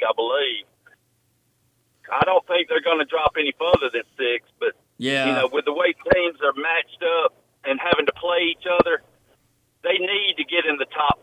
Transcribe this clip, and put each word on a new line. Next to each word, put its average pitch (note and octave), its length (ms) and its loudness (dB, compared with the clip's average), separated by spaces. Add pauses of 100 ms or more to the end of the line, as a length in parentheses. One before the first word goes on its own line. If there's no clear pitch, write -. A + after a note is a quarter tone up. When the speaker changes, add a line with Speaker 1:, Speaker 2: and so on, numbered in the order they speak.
Speaker 1:
I A2+ 80 0
believe. A#2+ 480 -2 (1500)
I D3 140 0
don't F#3 240 4
think F3 220 0
they're D#3+ 100 2
gonna D#3+ 260 2
drop D#3 320 0
any D3 220 -2
further D#3+ 320 2
than A2+ 120 -4 (140)
six, A#2+ 300 -2 (120)
but A2+ 140 0 (240)
Speaker 2:
Yeah. C3+ 300 0
Speaker 1:
you C3 60 2
know, B2+ 140 2
with C#3+ 180 -2
the D3 80 0
way E3+ 200 2 (200)
teams E3+ 280 0
are C#3+ 120 2
matched D#3+ 500 -4
up E3 300 2 (320)
and C3+ 140 -2
having D#3 260 0
to - 80 0
play F3 300 -2
each E3+ 220 -4
other, F3 360 2 (840)
they F3+ 140 0
need F#3+ 400 -2
to D#3 80 -6
get E3+ 200 -2
in D3 120 0
the C3 80 -4
top D3 380 0